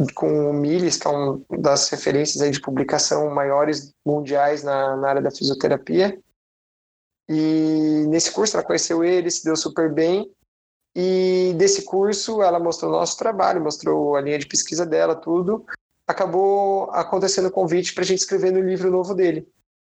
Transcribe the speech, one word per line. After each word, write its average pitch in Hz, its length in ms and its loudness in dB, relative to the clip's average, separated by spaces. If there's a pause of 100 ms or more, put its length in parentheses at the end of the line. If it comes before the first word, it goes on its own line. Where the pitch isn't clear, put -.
(140)
com 151 360 0
o - 20 0
Miles, 151 440 0
que - 120 -2
é - 20 2
um 139 340 -2 (140)
das 143 300 2
referências 147 520 0
aí 143 100 2
de 139 100 -2
publicação 147 680 0
maiores 143 640 0 (140)
mundiais 147 560 0
na, 135 340 -2
na 139 120 -2
área 139 140 2
da 139 80 0
fisioterapia. 147 880 0 (1080)
E 156 800 2
nesse 160 220 2
curso 208 260 0
ela 165 100 -2
conheceu 165 360 0
ele, 175 280 2
se - 140 -6
deu 160 120 0
super 160 360 -2
bem. 170 380 0 (640)
E 185 640 2
desse 196 280 2
curso 208 580 0
ela 175 160 4
mostrou 165 320 -2
o 160 40 0
nosso 165 220 0
trabalho, 190 460 0
mostrou 151 540 0
a 139 40 0
linha 147 180 -2
de 143 80 -10
pesquisa - 380 -2
dela, 160 320 0
tudo. 180 480 -2 (420)
Acabou 196 880 0
acontecendo 190 540 0
o 185 60 -2
convite 180 420 0
pra 180 100 -2
gente 185 160 0
escrever 185 300 0
no 185 100 2
livro 185 300 0
novo 180 240 0
dele. 170 320 0 (500)